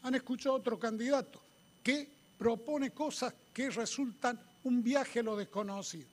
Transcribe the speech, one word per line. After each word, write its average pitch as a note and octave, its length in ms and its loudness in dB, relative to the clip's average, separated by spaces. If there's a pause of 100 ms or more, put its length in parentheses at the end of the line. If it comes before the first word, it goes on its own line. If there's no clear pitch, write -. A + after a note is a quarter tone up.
Han B3+ 140 0
escuchado C4 400 0
otro A3+ 200 0
candidato A#3 640 0 (440)
que C#4+ 240 2 (280)
propone A#3 540 0
cosas D4 420 -2 (220)
que C4 160 0
resultan A#3 720 -2 (240)
un B3 180 4
viaje A3 380 2
a - 20 0
lo A3 140 0
desconocido G3 760 -6